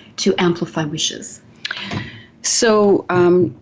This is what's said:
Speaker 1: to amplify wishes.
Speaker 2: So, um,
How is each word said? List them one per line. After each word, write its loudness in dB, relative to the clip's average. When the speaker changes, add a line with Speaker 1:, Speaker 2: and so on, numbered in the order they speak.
Speaker 1:
to 0
amplify -2
wishes. -8
Speaker 2:
So, 2
um, 4